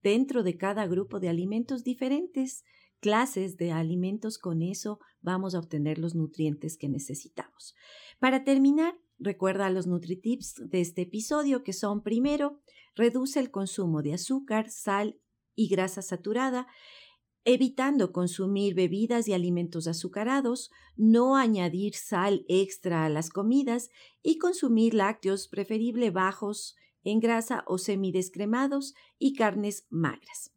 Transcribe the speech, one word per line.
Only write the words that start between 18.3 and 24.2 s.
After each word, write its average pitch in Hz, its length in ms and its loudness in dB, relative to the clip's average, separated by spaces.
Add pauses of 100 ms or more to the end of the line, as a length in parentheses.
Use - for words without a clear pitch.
bebidas 220 500 2
y 214 60 0
alimentos 175 560 0
azucarados, 240 840 -2 (240)
no 233 400 6
añadir 202 600 2
sal 196 520 0
extra 185 600 2
a - 20 2
las 156 220 -2
comidas 240 580 2 (340)